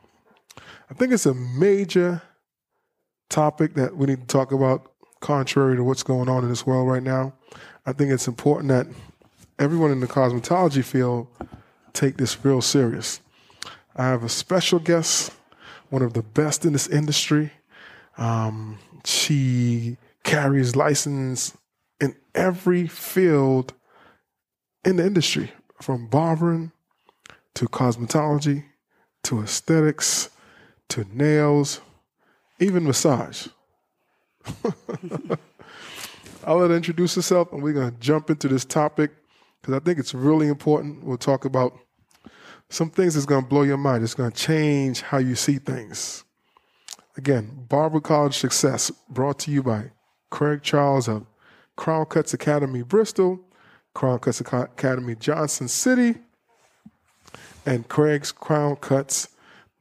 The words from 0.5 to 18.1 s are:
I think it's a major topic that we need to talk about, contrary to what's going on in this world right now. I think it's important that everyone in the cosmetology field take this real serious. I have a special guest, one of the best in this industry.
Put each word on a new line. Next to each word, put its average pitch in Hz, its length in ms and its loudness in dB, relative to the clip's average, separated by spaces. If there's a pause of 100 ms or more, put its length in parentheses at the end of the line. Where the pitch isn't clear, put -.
I 131 40 -18
think 254 180 0
it's 226 140 2
a 135 80 4
major 175 880 2 (1040)
topic 151 460 2
that 131 220 0
we 139 100 0
need 131 160 0
to 123 40 -18
talk 131 240 2
about, 135 400 0 (300)
contrary 135 560 2
to 123 80 0
what's 131 180 0
going 127 280 0
on 127 120 0
in 123 60 0
this 120 180 -4
world 127 220 2
right 127 140 0
now. 131 320 -4 (500)
I 131 80 -4
think 139 200 0
it's 127 140 0
important 143 440 0
that 123 160 2 (720)
everyone 151 320 2
in 131 100 0
the 123 60 -2
cosmetology 135 760 2
field 123 440 0 (680)
take 139 240 -2
this - 300 -2
real 131 160 2
serious. - 580 0 (760)
I 127 100 -2
have 127 180 0
a 117 80 -6
special - 480 0
guest, 165 540 0 (580)
one 135 120 -2
of 117 120 -2
the 117 80 0
best 151 420 -2
in 160 80 2
this 139 160 -2
industry. 151 640 0 (640)